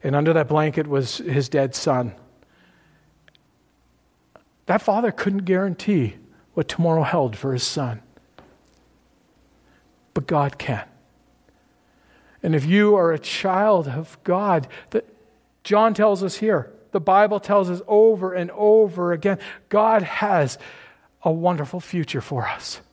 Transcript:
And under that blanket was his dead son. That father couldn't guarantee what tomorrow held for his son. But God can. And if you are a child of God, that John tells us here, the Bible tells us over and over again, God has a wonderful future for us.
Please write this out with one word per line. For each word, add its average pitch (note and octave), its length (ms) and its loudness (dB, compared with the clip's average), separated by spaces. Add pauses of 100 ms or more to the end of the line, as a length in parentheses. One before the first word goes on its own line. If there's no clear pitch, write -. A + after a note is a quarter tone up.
And C3+ 120 -2
under D#3 180 2
that D#3 140 2
blanket D3+ 380 0
was C#3 320 -4
his C3+ 320 -2
dead C#3 240 0
son. B2 400 -2 (2500)
That G3 160 0
father A3 280 0
couldn't G3 340 -4
guarantee F#3 720 0 (360)
what E3 140 -2
tomorrow E3 340 2
held C3 340 0
for C3+ 180 -4
his B2 100 -4
son. A#2+ 400 -6 (2000)
But C#3+ 140 -4
God C#3+ 320 0
can. A2 240 -6 (1600)
And E3 100 0
if C#3+ 120 0
you G#3 300 4
are E3+ 160 2
a D#3 80 -2
child F#3+ 680 0
of C#3+ 360 -10
God, F3+ 440 0 (240)
that - 140 -2 (580)
John G#3+ 300 2
tells G3+ 300 2
us F#3 140 -6
here, G3+ 340 -2 (200)
the F#3 100 -2
Bible G3+ 380 2
tells G3 300 0
us F3+ 180 -6
over G#3 460 4
and F3 180 -4
over G#3 600 4
again, F#3+ 260 0 (300)
God G#3+ 340 4
has F3 560 0 (640)
a D#3+ 100 0
wonderful E3 480 -2
future D3+ 420 -6
for B2 260 -6
us. - 340 -12 (120)